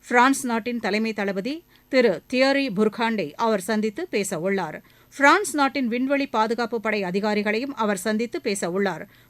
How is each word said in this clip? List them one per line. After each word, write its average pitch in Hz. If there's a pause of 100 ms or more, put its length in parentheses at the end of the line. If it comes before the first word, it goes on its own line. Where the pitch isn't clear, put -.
பிரான்ஸ் 247
நாட்டின் 240
தலைமை 220
தளபதி 202 (400)
திரு 233
தியரி 269
புர்காண்டை 214
அவர் 220
சந்தித்து 214
பேசவுள்ளார். 190 (380)
பிரான்ஸ் 320
நாட்டின் 269
விண்வெளி 269
பாதுகாப்பு 226
படை 214
அதிகாரிகளையும் 208
அவர் 208
சந்தித்து 226
பேசவுள்ளார். 190 (260)